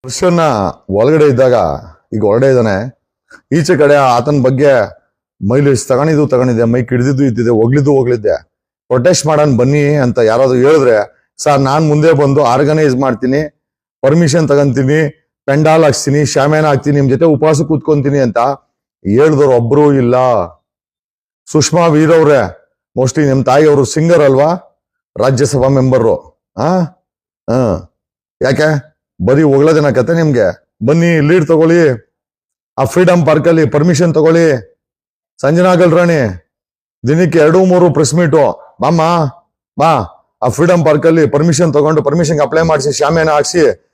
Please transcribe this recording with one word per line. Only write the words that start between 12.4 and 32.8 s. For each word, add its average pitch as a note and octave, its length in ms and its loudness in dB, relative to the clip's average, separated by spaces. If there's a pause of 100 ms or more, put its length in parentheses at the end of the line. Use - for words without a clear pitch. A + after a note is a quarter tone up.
ಆರ್ಗನೈಸ್ C#3 520 0
ಮಾಡ್ತೀನಿ, C3 520 -4 (520)
ಪರ್ಮಿಷನ್ D#3 480 0
ತಗೊಂತೀನಿ, C#3+ 640 0 (360)
ಪೆಂಡಾಲ್ D#3 380 2
ಹಾಕ್ಸ್ತೀನಿ, C#3+ 420 -2
ಶಾಮಿಯಾನ D3+ 400 0
ಹಾಕ್ತೀನಿ, C#3+ 340 -2
ನಿಮ್ C3+ 100 0
ಜೊತೆ C3+ 140 0
ಉಪವಾಸ D#3 360 0
ಕೂತ್ಕೊಂತೀನಿ" C#3+ 580 -2
ಅಂತ A#2+ 200 -2 (680)
ಹೇಳಿದವ್ರು C#3 460 2
ಒಬ್ರೂ C#3 420 2
ಇಲ್ಲ. B2 520 0 (1080)
ಸುಷ್ಮಾ D#3+ 340 0
ವೀರವ್ರೆ, D3+ 840 0 (280)
mostly C#3 280 -2
ನಿಮ್ C3+ 180 -2
ತಾಯಿಯವರು C#3 400 2
ಸಿಂಗರ್ E3 360 0
ಅಲ್ವಾ, C#3+ 320 2 (680)
ರಾಜ್ಯಸಭಾ C3 500 0
ಮೆಂಬರು, B2+ 760 -2 (140)
ಆ? E3 200 -2 (760)
ಆ. A#2 220 0 (680)
ಯಾಕೆ C#3+ 520 -2 (320)
ಬರೀ C#3 160 2
ಹೊಗಳೋದೇನ D3 480 2
ಕತೆ B2+ 240 -2
ನಿಮ್ಗೆ? B2+ 540 -2 (180)
ಬನ್ನಿ, E3 340 0
ಲೀಡ್ D#3 280 0
ತಗೊಳ್ಳಿ, E3 400 2 (880)
ಆ C3+ 60 -2